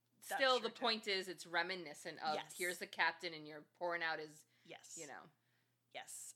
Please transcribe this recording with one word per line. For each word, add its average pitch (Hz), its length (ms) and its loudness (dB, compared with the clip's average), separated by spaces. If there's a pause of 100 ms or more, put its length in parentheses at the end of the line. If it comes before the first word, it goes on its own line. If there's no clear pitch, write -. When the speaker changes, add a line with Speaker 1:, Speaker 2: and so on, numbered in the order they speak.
(280)
Speaker 1:
That's 196 140 0
Speaker 2:
Still, 254 180 8
Speaker 1:
true, 220 80 0
Speaker 2:
the 233 80 0
Speaker 1:
too. - 60 -6
Speaker 2:
point 220 260 4
is, 190 220 2
it's 165 160 -8
reminiscent 170 800 0
of, 156 120 2
Speaker 1:
Yes. - 220 -6
Speaker 2:
"Here's 180 220 0
the 196 80 -6
captain, 170 480 2
and 151 120 -10
you're 151 140 -10 (160)
pouring 170 260 0
out 160 160 2
his," 156 220 -10 (240)
Speaker 1:
Yes. - 320 -14
Speaker 2:
you 165 100 -8
know. 104 220 -12 (640)
Speaker 1:
Yes. - 420 -10